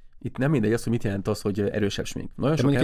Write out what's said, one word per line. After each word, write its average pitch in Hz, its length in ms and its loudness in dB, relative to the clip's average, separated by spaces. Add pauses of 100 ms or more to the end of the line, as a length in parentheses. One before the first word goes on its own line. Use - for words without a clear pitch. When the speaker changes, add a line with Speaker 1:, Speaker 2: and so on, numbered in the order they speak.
(180)
Speaker 1:
Itt - 180 -10
nem 135 140 2
mindegy 110 220 2
az, 117 100 0
hogy 113 100 -2
mit 117 120 0
jelent 98 240 -2
az, 104 120 0
hogy 104 200 0
erősebb 101 460 0
smink. - 300 -8
Nagyon 127 140 2
Speaker 2:
De 160 60 2
Speaker 1:
sok 131 80 2
Speaker 2:
mondjuk 139 200 4